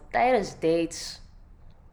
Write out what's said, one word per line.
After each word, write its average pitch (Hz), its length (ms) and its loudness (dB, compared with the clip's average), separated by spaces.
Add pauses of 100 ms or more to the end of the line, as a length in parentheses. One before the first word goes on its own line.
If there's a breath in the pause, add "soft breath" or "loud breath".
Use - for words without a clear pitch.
tijdens 233 500 2
dates, - 600 -2 (720)